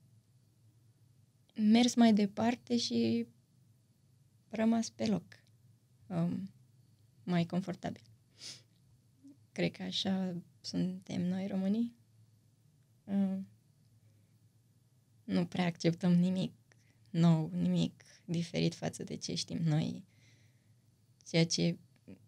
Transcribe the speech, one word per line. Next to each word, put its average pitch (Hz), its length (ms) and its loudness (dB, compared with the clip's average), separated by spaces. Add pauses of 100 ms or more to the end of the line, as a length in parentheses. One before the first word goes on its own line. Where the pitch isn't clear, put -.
(1500)
mers 226 400 6
mai 233 180 8
departe 220 640 0
și 233 500 0 (1200)
rămas 226 420 0
pe 220 160 -4
loc, 190 180 0 (800)
um, 180 440 -4 (720)
mai 175 220 0
confortabil. - 580 -6 (1500)
Cred 175 200 -2
că - 100 -18
așa 185 520 -4 (260)
suntem 180 640 -6
noi, 185 240 -4
românii. 202 480 -2 (1080)
Um, 196 420 -2 (1800)
nu 185 220 0
prea 180 180 -2
acceptăm 170 480 0
nimic 185 400 2 (580)
nou, 165 440 4
nimic 175 500 -2 (200)
diferit 165 500 -2
față - 300 -8
de - 120 -10
ce - 180 -10
știm - 280 -8
noi, 160 420 -2 (1200)
ceea 170 200 2
ce 170 320 0 (500)